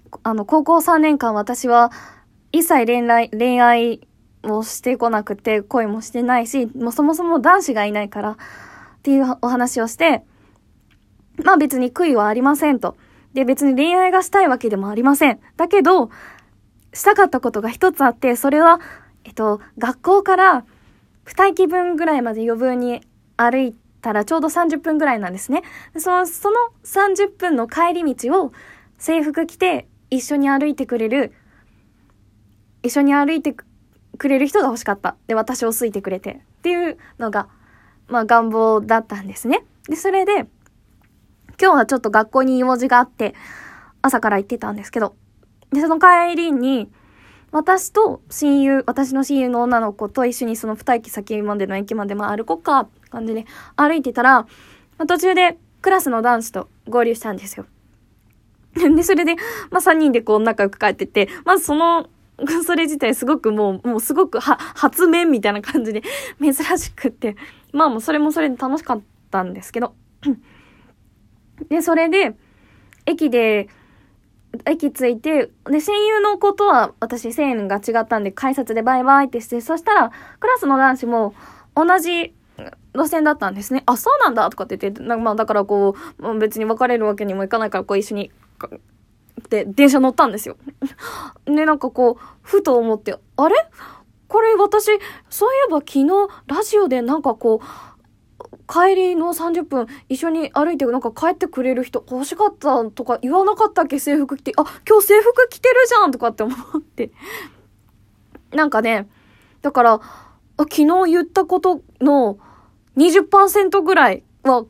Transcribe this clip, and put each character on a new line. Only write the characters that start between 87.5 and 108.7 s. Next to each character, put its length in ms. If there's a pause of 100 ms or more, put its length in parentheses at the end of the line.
な 80
い 40
か 80
ら、 60
こ 100
う 40
一 100
緒 60
に、 160 (280)
か-、 100 (800)
で、 160
電 240
車 120
乗 100
っ 40
た 120
ん 60
で 60
す 100
よ。 80 (440)
<laughs> 460
で、 180
な 80
ん 60
か 120
こ 300
う、 40 (180)
ふ 200
と 140
思 200
っ 40
て、 180 (180)
「あ 120
れ？ 60 (760)
こ 140
れ 120
私、 320 (440)
そ 160
う 40
い 20 (160)
え 20
ば 80
昨 220
日 80 (380)
ラ 160
ジ 160
オ 100
で 120
な 160
ん 60
か 120
こ 280
う、 40 (1000)
帰 260
り 220
の 180
三 180
十 120
分 220 (220)
一 80
緒 140
に 220
歩 200
い 60
て 80
な 120
ん 20
か 100
帰 220
っ 20
て 120
く 160
れ 120
る 100
人 260
欲 140
し 120
か 100
っ 80
た 360
と 140
か 140
言 140
わ 120
な 100
か 120
っ 60
た 100
っ 40
け？ 120
制 180
服 200
着 60
て。 140
あ、 80 (240)
今 120
日 80
制 120
服 300
着 80
て 100
る 60 (140)
じ 60
ゃ 120
ん」 60
と 60
か 100
っ 60
て 80
思 120 (240)
っ 20
て。 300 (1400)
な 120
ん 60